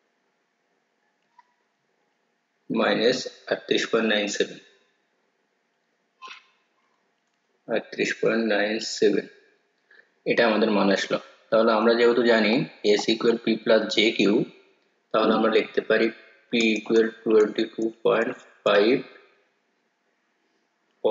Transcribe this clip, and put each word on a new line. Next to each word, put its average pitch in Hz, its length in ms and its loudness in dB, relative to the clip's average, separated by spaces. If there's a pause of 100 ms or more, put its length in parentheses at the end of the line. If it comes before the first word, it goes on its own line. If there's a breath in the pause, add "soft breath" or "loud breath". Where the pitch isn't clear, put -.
(2750)
মাইনাস 107 380 0 (340)
আটত্রিশ 110 400 -2
পয়েন্ট 113 220 0
নাইন 104 120 -2 (120)
সেভেন, 85 220 -6 (3250)
আটত্রিশ 104 440 -4
পয়েন্ট 113 240 0 (120)
নাইন 104 180 -2 (240)
সেভেন, 101 280 2 (1040 soft breath)
এটা 120 200 0
আমাদের 110 280 0
মান 98 100 0 (100)
আসলো। - 200 -4 (320)
তাহলে 113 300 2
আমরা 113 200 2
যেহেতু 120 320 2
জানি 110 220 2 (480)
S - 20 -10 (100)
equal 113 300 0
P - 20 -20 (180)
plus 110 180 4 (140)
J - 20 0 (200)
Q, - 20 0 (920)
তাহলে 107 260 0
আমরা 110 200 0
লিখতে - 320 -2
পারি 110 180 2 (420)
P - 20 -20 (240)
equal 110 320 0 (160)
twenty-two 110 680 0 (140)
point 113 280 0 (320)
five 107 360 2 (2000)